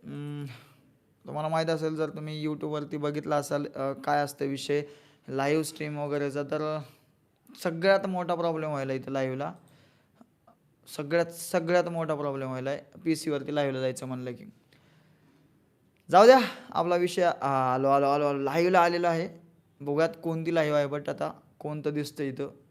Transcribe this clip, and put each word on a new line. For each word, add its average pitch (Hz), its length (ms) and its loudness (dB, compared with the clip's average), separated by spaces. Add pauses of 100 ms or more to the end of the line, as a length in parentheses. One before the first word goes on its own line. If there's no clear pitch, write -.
अं, 147 420 -10 (800)
तुम्हाला 151 220 -6
माहीत 160 200 0
असेल, 156 260 0
जर 156 140 -2
तुम्ही 151 380 -8
YouTube-वरती 151 500 -6
बघितला 147 380 -2
असाल, 147 300 -2
अं, 139 280 -4
काय 143 300 0
असतं 143 220 -6
विषय 139 380 -2 (440)
लाईव्ह 143 360 0
स्ट्रीम 151 340 -8
वगैरेचा, 143 460 -4
तर 151 360 -4 (840)
सगळ्यात 185 420 2
मोठा 180 300 -2
प्रॉब्लेम 160 340 -2
व्हायला 135 240 -2
इथं 131 180 -6
लाईव्हला. 135 420 -2 (1400)
सगळ्यात, 160 280 0
सगळ्यात 170 580 0
मोठा 165 320 -2
प्रॉब्लेम 139 320 -4
व्हायला 131 220 -6
आहे - 360 -10
पीसीवरती 156 500 -2
लाईव्हला 135 260 0
जायचं 131 240 -4
म्हणलं 127 260 -8
की. 120 200 -16 (1600)
जाऊ 190 140 10
द्या, 254 140 12 (320)
आपला 175 240 2
विषय, 175 260 2
आ, 135 520 2
आलो, 135 140 2
आलो, 139 180 6
आलो, 147 220 4
आलो, 139 120 0
लाईव्हला 170 400 4
आलेला 175 300 4
आहे. 165 200 -2 (520)
बघूयात 147 280 0 (140)
कोणती 165 320 -2
लाईव्ह 151 220 2
आहे, 143 100 2
but 143 220 -6
आता 151 220 -6 (280)
कोणतं 151 300 -6
दिसतं 147 340 -6
इथं. 139 280 -6 (200)